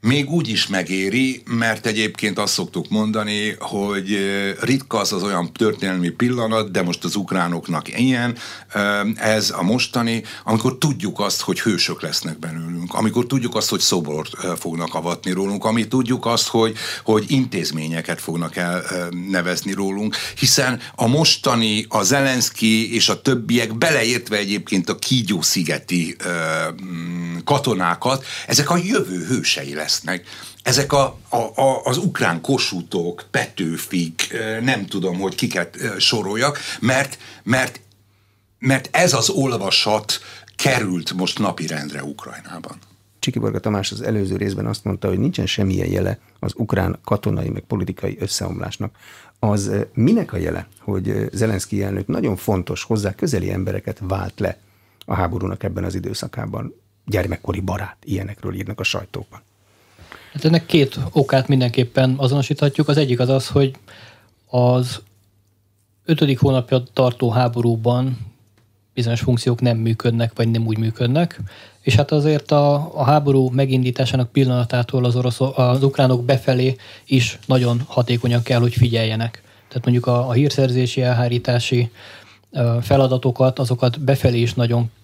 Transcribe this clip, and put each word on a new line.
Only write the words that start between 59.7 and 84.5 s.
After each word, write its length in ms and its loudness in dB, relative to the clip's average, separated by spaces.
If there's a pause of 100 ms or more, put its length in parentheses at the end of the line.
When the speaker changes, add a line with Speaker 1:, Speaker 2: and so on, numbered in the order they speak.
Speaker 3:
Hát 120 -4
ennek 200 6
két 340 4 (120)
okát 360 2
mindenképpen 720 2
azonosíthatjuk. 680 2
Az 100 4
egyik 220 2
az 100 2
az, 180 2
hogy 280 4 (720)
az 520 2 (1040)
ötödik 340 4
hónapja 440 4 (100)
tartó 360 2
háborúban 880 2 (760)
bizonyos 260 0
funkciók 420 2
nem 160 4
működnek, 580 0
vagy 160 2
nem 140 2
úgy 120 0
működnek. 640 0 (400)
És 140 2
hát 160 4
azért 400 2
a, 480 4
a 40 2
háború 460 6
megindításának 840 2
pillanatától 720 2
az 100 2
orosz-, 260 0 (140)
az 280 4
ukránok 420 4
befelé 500 2 (300)
is 400 2
nagyon 420 2
hatékonyan 560 2
kell, 160 2
hogy 140 2
figyeljenek. 680 2 (260)
Tehát 180 -6
mondjuk 220 4
a, 200 2
a 40 -2
hírszerzési, 720 2
elhárítási, 880 2 (600)
ö, 300 0
feladatokat, 800 2
azokat 400 0
befelé 400 2
is 140 0